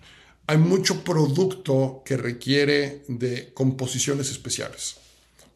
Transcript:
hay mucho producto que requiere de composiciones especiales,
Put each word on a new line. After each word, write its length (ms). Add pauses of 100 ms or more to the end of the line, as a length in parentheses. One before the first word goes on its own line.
(480)
hay 100
mucho 440
producto 1000
que 140
requiere 880
de 460
composiciones 760
especiales, 680 (580)